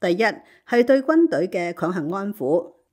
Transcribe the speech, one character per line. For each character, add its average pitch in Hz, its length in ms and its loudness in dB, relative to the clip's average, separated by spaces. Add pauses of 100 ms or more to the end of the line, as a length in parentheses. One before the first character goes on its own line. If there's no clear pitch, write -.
第 180 140 0
一， 214 100 0 (440)
係 240 160 4
對 269 160 4
軍 320 280 2
隊 175 180 0
嘅 175 320 -4
強 170 140 -2
行 156 160 -4
安 196 260 -6
撫， 147 380 -2 (200)